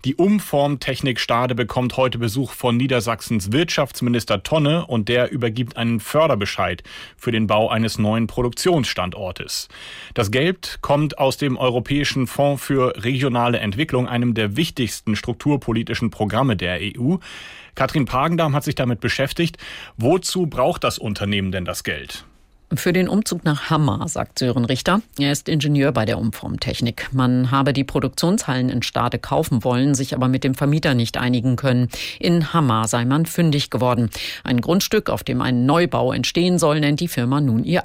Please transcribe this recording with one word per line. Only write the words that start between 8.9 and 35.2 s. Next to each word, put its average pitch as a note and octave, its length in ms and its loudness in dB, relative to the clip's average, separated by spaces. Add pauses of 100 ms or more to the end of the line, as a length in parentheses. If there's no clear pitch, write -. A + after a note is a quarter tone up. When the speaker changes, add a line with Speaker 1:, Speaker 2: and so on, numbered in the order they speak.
Speaker 1:
Das G#2 160 0
Geld D3+ 520 -2
kommt D3 360 0
aus C3+ 200 2
dem C3+ 200 -2
Europäischen B2+ 720 0
Fonds C#3+ 360 0
für C3 300 2 (100)
regionale A#2+ 540 2
Entwicklung, B2+ 500 0
einem A#2+ 280 0
der G#2 200 0
wichtigsten A#2+ 600 -2
strukturpolitischen A#2 960 -2
Programme A2 440 0
der F2 240 -4
E G#2 200 -6
U. D3+ 180 0 (560)
Katrin C3+ 300 0
Pagendam D3+ 500 0
hat C#3+ 120 -2
sich - 100 -2
damit B2 240 0
beschäftigt. C#3 560 -2 (400)
Wozu F3+ 500 0
braucht C3+ 380 0
das A#2+ 140 0
Unternehmen G2 560 -2
denn F#2 100 -4
das F2 220 -6
Geld? D2+ 400 -8 (480)
Speaker 2:
Für F3 200 0
den F#3 160 2
Umzug G3 340 -2
nach D3 260 0
Hammer, D3+ 380 2
sagt - 320 -6
Sören B2 240 2
Richter. F3 380 0 (180)
Er C#3+ 140 2
ist - 160 -4
Ingenieur C#3+ 420 2
bei A#2 140 2
der A2 120 0
Umformtechnik. - 920 -4
Man B2+ 400 2
habe C#3 220 2
die C3+ 100 0
Produktionshallen C3+ 840 0
in B2 120 -2
Stade A#2+ 380 -2
kaufen C#3+ 460 0
wollen, C3 280 4
sich C3+ 220 -2
aber B2+ 140 2
mit C3 160 0
dem C3 100 2
Vermieter D3 380 2
nicht A#2 240 0
einigen B2 400 2
können. B2 320 2 (280)
In E3+ 360 2
Hammer A2+ 340 4
sei A#2+ 160 0
man C#3+ 220 2
fündig D#3 460 0
geworden. A#2+ 380 2 (360)
Ein B2 160 2
Grundstück, G3 480 2
auf A#2+ 140 -2